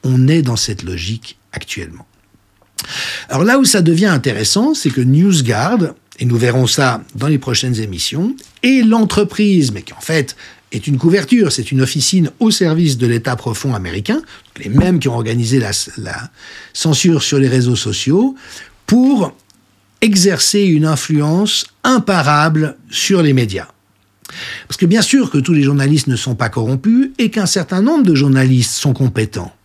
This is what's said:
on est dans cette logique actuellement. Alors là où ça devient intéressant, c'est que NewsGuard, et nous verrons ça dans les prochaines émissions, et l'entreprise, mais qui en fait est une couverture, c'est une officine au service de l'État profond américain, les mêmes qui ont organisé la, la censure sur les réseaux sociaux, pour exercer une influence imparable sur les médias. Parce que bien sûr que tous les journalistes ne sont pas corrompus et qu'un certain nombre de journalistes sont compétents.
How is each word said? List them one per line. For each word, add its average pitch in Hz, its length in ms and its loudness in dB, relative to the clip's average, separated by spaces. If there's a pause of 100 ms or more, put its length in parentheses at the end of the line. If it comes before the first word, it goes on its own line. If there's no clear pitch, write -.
on 127 240 2
est 160 140 4
dans 127 140 -2
cette - 280 -6
logique 90 540 -10 (160)
actuellement. - 540 -14 (1200)
Alors 135 140 0
là 240 140 2
où 269 80 4
ça 202 160 2
devient 170 260 2
intéressant, 147 680 0
c'est 220 160 -2
que 127 120 -2
NewsGuard, 147 920 2 (280)
et 123 40 -4
nous 120 120 0
verrons 123 300 2
ça 123 360 -2 (120)
dans 123 120 -4
les 151 100 2
prochaines 123 420 -2
émissions, 110 560 -6 (280)
et 254 200 4
l'entreprise, 208 880 2
mais 95 120 -10
qui - 100 -18
en - 80 -20
fait 156 340 -4 (360)
est - 160 -8
une 139 100 0
couverture, 180 540 2
c'est - 200 -6
une 131 100 2
officine 151 580 0
au 220 120 2
service 160 460 0
de 123 100 0
l'État 117 280 -2
profond 120 380 -6
américain, 101 480 -4 (420)
les 101 60 -8
mêmes 175 300 2
qui 139 80 -2
ont 120 80 -2
organisé 117 440 0
la, 107 120 -4 (260)
la - 320 -12 (440)
censure 160 500 2
sur 143 160 0
les 135 80 2
réseaux 123 280 2
sociaux, 196 600 -2 (500)
pour 240 480 2 (680)
exercer 196 600 2
une 156 240 4
influence 156 800 0 (180)
imparable 156 960 2 (120)
sur - 320 0
les 147 120 4
médias. 104 340 -2 (1000)
Parce - 100 -12
que 185 80 2
bien 202 160 4
sûr 269 300 2
que 151 80 2
tous 165 140 0
les 147 100 4
journalistes 139 440 2
ne 127 80 0
sont 120 200 -4
pas 113 140 -2
corrompus 135 680 0
et 220 140 0
qu'un 208 160 -2
certain 185 340 -2
nombre 285 220 2
de 180 100 4
journalistes 131 580 2
sont 139 220 0
compétents. 113 580 -2 (140)